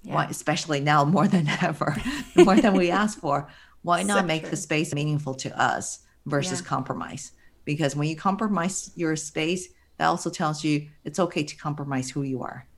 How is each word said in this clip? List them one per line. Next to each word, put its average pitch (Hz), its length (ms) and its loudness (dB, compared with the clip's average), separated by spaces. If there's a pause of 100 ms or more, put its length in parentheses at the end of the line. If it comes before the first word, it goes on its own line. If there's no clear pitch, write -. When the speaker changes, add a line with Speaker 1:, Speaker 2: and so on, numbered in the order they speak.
Speaker 1:
Yeah. 131 140 -10
Speaker 2:
Why, 151 80 2
especially 147 560 -2
now 147 240 4
more 156 240 4
than 175 200 4
<laughs> - 140 -2
ever, 156 340 -2 (380)
more 240 220 10
than 208 180 6
we 180 160 4
asked 208 300 0
for. 143 280 -2 (340)
Why 175 200 2
Speaker 1:
<laughs> 196 80 0
Speaker 2:
not 202 120 4
Speaker 1:
So 180 40 0
Speaker 2:
make 160 160 0
Speaker 1:
true. 175 80 -8
Speaker 2:
the 160 60 -2
space 151 360 -2
meaningful 147 420 -2
to - 160 -8 (100)
us - 400 -2 (260)
versus 143 340 -2
Speaker 1:
Yeah. - 60 -12
Speaker 2:
compromise? 131 640 -6 (340)
Because 147 300 -2
when 147 140 -2
you 160 80 -4
compromise 190 800 -2
your 160 180 -2
space, 160 540 -4 (300)
that 156 80 2
also 170 220 0
tells 156 360 -4
you 151 240 0 (160)
it's 151 160 -6
okay 170 240 -2
to - 120 -12
compromise 143 540 -6
who 147 120 -6
you 135 200 -6
are. - 240 -12 (120)